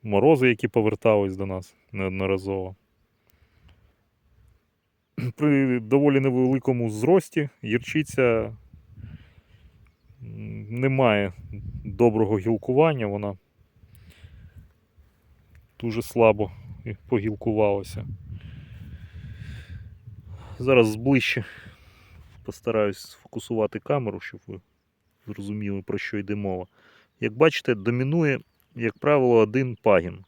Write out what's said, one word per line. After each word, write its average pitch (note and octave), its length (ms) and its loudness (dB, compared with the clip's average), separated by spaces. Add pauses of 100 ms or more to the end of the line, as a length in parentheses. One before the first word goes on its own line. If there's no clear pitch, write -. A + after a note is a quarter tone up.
морози, B2+ 460 4
які A#2 200 0
повертались G#2 680 2
до G2 100 -6
нас F#2 280 -10 (180)
неодноразово. F#2+ 840 -4 (2500)
При C#3 440 2
доволі C#3 400 4
невеликому B2+ 720 0
зрості D3 580 0 (160)
гірчиця, A#2 920 0 (1700)
м, G#2+ 580 -12
не C3 80 2
має A2 440 4 (520)
доброго G#2+ 540 2
гілкування, B2 680 0
вона G2+ 320 -6 (2500)
дуже A2+ 220 -4
слабо G#2+ 480 2 (340)
і A2 120 -10 (120)
погілкувалася. G#2+ 1000 -2 (2500)
Зараз B2 300 6
зближче A#2+ 560 0 (1000)
постараюсь G#2+ 540 -2
сфокусувати - 800 -6
камеру, A2+ 420 -4
щоб - 260 -16
ви F#2+ 140 -14 (680)
зрозуміли, G2+ 560 -8
про G2+ 160 -6
що - 200 -8
йде G2+ 160 -6
мова. F#2+ 320 -6 (540)
Як A2 120 -4
бачите, C3 420 2
домінує, C3 680 0 (360)
як A#2 220 -4
правило, C3 380 4
один A2+ 460 2
пагін. F#2 460 2